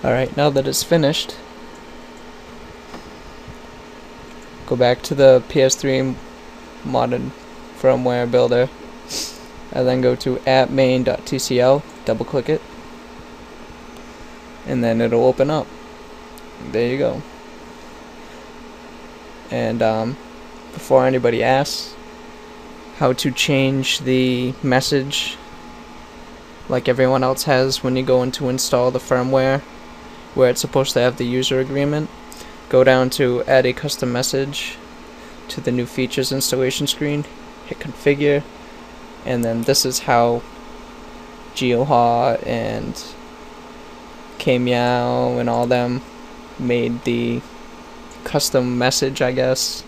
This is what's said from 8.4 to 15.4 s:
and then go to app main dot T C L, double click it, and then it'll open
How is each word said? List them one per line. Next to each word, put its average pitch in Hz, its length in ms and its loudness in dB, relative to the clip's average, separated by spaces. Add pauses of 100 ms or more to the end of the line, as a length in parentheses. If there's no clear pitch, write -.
and 127 120 0
then 127 140 2
go 123 160 4
to 127 320 -2
app 131 220 4
main 127 340 4
dot - 220 -2
T 135 120 -4
C 127 220 0
L, 135 240 6 (220)
double 113 180 -2
click 131 240 -2
it, 156 140 0 (2000)
and 127 160 -2
then 113 200 2
it'll 117 240 4
open 131 240 4